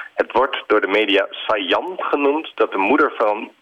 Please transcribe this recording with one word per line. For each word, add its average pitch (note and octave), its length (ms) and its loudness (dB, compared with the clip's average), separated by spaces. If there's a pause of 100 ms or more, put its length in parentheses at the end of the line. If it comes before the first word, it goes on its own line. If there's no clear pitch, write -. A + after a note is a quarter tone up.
(140)
Het - 180 -2
wordt B2+ 360 0
door G#2 140 4
de G2 60 -2
media G2 420 2
saillant A2 760 -4
genoemd D3 520 0
dat G#2+ 160 2
de G2+ 60 -4
moeder B2 400 2
van G#2+ 340 0 (100)